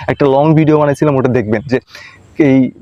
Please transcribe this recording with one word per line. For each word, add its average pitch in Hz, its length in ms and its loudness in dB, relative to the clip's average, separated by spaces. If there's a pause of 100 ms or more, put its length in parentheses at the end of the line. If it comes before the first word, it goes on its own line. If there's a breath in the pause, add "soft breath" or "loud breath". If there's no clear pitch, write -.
একটা 135 180 -2
লং 143 280 2
ভিডিও 151 240 2
বানাইছিলাম, 147 380 0
ওটা 127 120 0
দেখবেন 110 380 -2
যে 123 140 -4 (580 loud breath)
এই 131 320 2 (120)